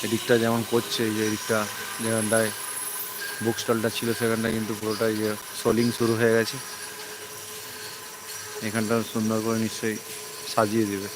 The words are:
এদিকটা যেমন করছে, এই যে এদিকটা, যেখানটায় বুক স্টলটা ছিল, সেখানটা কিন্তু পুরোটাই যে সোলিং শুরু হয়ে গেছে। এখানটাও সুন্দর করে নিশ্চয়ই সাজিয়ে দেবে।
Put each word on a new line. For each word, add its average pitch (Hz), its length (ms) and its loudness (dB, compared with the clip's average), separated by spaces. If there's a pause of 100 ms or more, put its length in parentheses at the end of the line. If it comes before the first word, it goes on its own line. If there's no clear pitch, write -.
এদিকটা 113 340 2
যেমন 117 240 4 (100)
করছে, 117 320 2
এই 110 120 0
যে 110 100 0
এদিকটা, 107 320 2 (440)
যেখানটায় 113 480 2 (920)
বুক 113 160 2
স্টলটা 113 300 2
ছিল, 117 240 -2
সেখানটা 113 380 0
কিন্তু 110 280 -2
পুরোটাই 110 360 0
যে 107 140 0 (340)
সোলিং 117 280 6
শুরু 113 220 2
হয়ে 113 240 6
গেছে। 113 200 2 (2000)
এখানটাও 110 360 2
সুন্দর 110 380 0
করে 113 180 2
নিশ্চয়ই 110 380 0 (560)
সাজিয়ে 110 320 4
দেবে। 101 300 -2